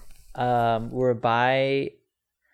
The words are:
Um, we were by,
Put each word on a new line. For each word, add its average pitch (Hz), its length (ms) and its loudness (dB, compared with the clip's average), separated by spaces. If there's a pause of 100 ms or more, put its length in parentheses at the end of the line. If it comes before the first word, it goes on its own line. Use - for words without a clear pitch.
(340)
Um, 117 560 0
we 123 80 -6
were 127 160 2
by, 131 760 0 (600)